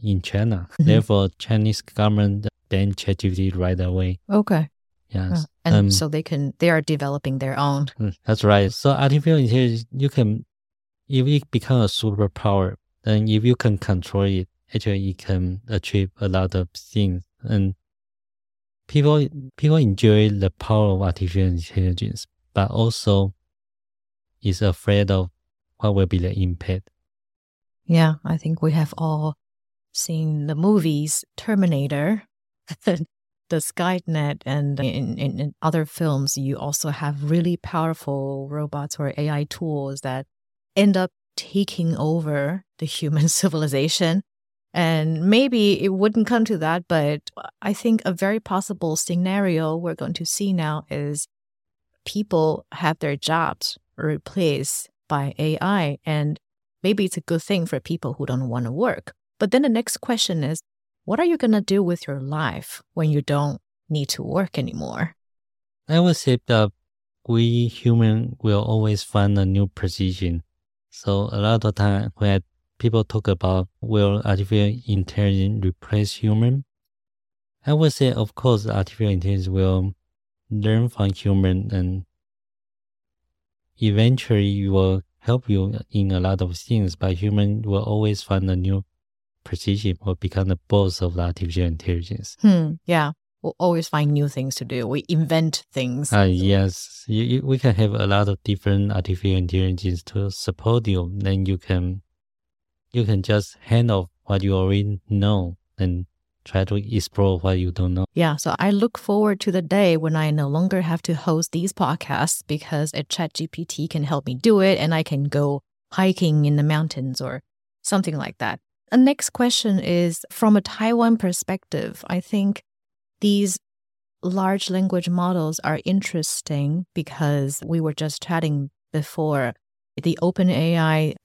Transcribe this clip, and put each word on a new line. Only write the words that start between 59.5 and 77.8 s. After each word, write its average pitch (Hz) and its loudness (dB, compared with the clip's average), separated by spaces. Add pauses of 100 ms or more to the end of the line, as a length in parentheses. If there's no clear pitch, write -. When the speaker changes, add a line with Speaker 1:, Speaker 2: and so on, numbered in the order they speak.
Speaker 2:
then 262 4
the 294 2
next 233 -2
question 190 -2
is, 156 -4 (440)
what 220 -2
are 349 2
you 339 2
gonna 214 2
do 196 0
with 175 -4
your 139 -6
life 139 -6 (120)
when 156 0
you 147 2
don't 143 -2 (280)
need 147 -4
to - -8
work 170 -4
anymore? 76 -6 (720)
Speaker 1:
I 160 2
would 175 4
say 123 0
that 107 4 (560)
we 117 2
human 117 2
will 104 2
always 107 0
find 101 2
a 98 2
new 98 2
position. 90 -4 (460)
So 101 -2
a 107 -4
lot 107 0
of 107 0
time 101 0
when 98 2 (380)
people 113 2
talk - -4
about, 92 0 (120)
"Will 104 2
artificial 104 0
intelligence 98 0
replace 98 -2
human?" 120 0 (1000)
I 147 0
would 151 4